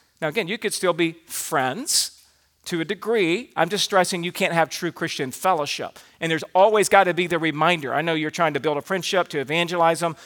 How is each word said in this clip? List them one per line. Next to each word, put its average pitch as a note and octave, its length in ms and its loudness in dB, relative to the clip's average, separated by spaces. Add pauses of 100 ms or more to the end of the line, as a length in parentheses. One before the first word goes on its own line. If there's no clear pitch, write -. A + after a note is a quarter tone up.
(200)
Now, D#3+ 80 -4
again, E3 220 -4
you A3 80 -4
could G#3 160 -4
still F3+ 180 0
be E3 220 0 (120)
friends - 960 -2 (440)
to E3+ 160 -4
a D#3+ 40 -2
degree. G3+ 680 -2
I'm E3 140 0
just G3 160 -2
stressing F3+ 380 2
you F3 100 -6
can't F#3 180 -2
have E3 180 2
true E3+ 220 -6
Christian D3 400 -6
fellowship. D3 680 -4 (200)
And E3 100 -4
there's D#3+ 140 -2 (100)
always G#3 360 6
gotta F#3 240 6
be F3 140 0
the E3 120 0
reminder. D#3 540 0
I C#3 80 0
know E3 120 0
you're D#3 160 -2
trying D#3 260 0
to C#3 40 -2
build D3 180 0
a C#3 40 -4
friendship, F#3 480 -2
to D3+ 100 -4
evangelize E3 600 2
them, E3 240 -2